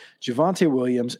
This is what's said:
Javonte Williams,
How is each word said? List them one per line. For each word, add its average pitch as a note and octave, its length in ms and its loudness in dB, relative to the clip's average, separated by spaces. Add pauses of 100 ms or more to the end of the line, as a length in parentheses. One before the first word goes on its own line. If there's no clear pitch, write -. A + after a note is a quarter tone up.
(200)
Javonte E3 480 0
Williams, B2 520 0